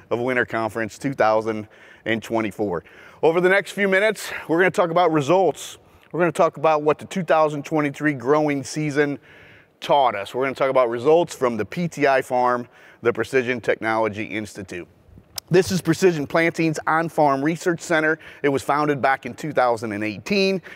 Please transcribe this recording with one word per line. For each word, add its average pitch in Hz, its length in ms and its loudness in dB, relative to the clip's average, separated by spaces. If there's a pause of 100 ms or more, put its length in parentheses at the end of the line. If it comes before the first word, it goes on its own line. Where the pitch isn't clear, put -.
of 110 100 -2
Winter 123 280 0
Conference 113 500 -6
two 135 160 -6
thousand 110 560 0 (380)
and 110 160 0
twenty-four. 104 640 -4 (380)
Over 165 200 4
the 180 80 4
next 196 220 0
few 202 140 -2
minutes, 196 440 0 (180)
we're 165 120 2
gonna 185 100 2
talk 180 180 2
about 170 240 2
results. 156 640 2 (340)
We're 151 100 -4
gonna 170 120 2
talk 160 240 2
about 151 260 2
what 151 180 2
the - 40 -16
two - 180 -6
thousand 156 440 2
twenty-three 147 480 -2
growing 139 500 0
season 147 540 -2 (600)
taught 139 340 2
us. 101 200 -8
We're 127 100 -2
gonna 135 100 -2
talk 135 160 0
about 131 180 4
results 151 460 2
from 120 240 0
the 104 80 -4
P 175 200 -6
T 143 200 -2
I 135 160 2
farm, 123 440 0 (360)
the 117 100 2
Precision 120 480 -2
Technology 110 640 -2
Institute. 95 640 -10 (600)
This 180 200 4
is 185 120 -2
Precision 160 440 2
Planting's 165 600 0
on-farm 156 560 2
research 165 380 -2
center. 156 380 0 (240)
It 147 60 2
was 135 140 0
founded 143 400 0
back 135 240 0
in 127 80 -10
two 156 180 -8
thousand 117 400 0
and 104 100 -6
eighteen. 190 600 -2 (140)